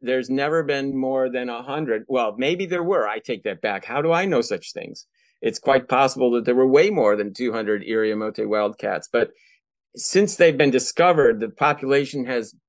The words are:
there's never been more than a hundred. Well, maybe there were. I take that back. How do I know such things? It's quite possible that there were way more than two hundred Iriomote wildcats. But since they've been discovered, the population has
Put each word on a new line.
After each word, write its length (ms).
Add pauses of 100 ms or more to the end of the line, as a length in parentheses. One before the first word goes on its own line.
there's 280
never 340
been 340
more 320
than 200
a 140
hundred. 440
Well, 300
maybe 280
there 180
were. 260
I 100
take 240
that 160
back. 240
How 180
do 120
I 100
know 160
such 320
things? 340 (360)
It's 180
quite 300
possible 420
that 140
there 100
were 100
way 240
more 260
than 180
two 180
hundred 320
Iriomote 640
wildcats. 640
But 200 (640)
since 420
they've 200
been 140
discovered, 680
the 100
population 760
has 300 (140)